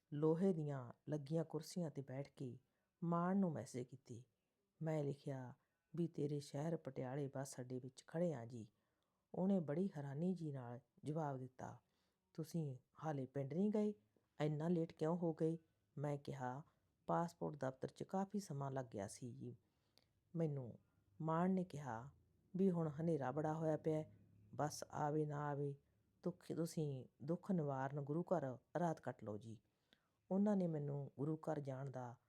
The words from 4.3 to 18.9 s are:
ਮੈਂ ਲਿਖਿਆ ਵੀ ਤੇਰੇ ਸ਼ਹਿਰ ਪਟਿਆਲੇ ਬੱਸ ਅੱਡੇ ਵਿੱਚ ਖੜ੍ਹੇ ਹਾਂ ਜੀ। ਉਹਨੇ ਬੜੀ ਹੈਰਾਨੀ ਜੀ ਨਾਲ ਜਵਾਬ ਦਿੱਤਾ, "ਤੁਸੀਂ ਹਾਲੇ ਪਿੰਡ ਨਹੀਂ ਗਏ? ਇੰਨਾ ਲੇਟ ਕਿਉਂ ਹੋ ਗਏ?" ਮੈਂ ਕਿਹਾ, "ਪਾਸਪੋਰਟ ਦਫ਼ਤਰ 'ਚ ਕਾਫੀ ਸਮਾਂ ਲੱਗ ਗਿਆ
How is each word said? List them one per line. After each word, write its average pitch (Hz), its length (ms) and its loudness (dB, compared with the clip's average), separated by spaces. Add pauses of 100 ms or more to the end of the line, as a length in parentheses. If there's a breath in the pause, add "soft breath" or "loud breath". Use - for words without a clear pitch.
ਮੈਂ 156 220 2
ਲਿਖਿਆ 135 500 -4 (420)
ਵੀ 165 120 2
ਤੇਰੇ 147 320 0
ਸ਼ਹਿਰ 151 380 -2
ਪਟਿਆਲੇ 135 500 -4
ਬੱਸ 139 320 -6
ਅੱਡੇ 127 200 -4
ਵਿੱਚ 127 280 -12
ਖੜ੍ਹੇ 165 260 0
ਹਾਂ 117 120 -6
ਜੀ। 117 220 -10 (680)
ਉਹਨੇ 190 260 4
ਬੜੀ 160 380 2
ਹੈਰਾਨੀ 143 360 0
ਜੀ 160 180 -4
ਨਾਲ 120 280 -6 (240)
ਜਵਾਬ 147 340 0
ਦਿੱਤਾ, 127 400 -8 (580)
"ਤੁਸੀਂ 151 420 0 (260)
ਹਾਲੇ 139 220 0
ਪਿੰਡ 139 280 -2
ਨਹੀਂ 202 180 4
ਗਏ? 208 220 4 (480)
ਇੰਨਾ 151 260 2
ਲੇਟ 170 260 4
ਕਿਉਂ 160 240 2
ਹੋ 170 160 2
ਗਏ?" 160 240 2 (400)
ਮੈਂ 147 200 0
ਕਿਹਾ, 135 460 -6 (420 soft breath)
"ਪਾਸਪੋਰਟ 165 500 0
ਦਫ਼ਤਰ 131 320 -4
'ਚ - 160 -8
ਕਾਫੀ 196 360 -2
ਸਮਾਂ 139 320 -4
ਲੱਗ 131 140 -4
ਗਿਆ 110 220 -6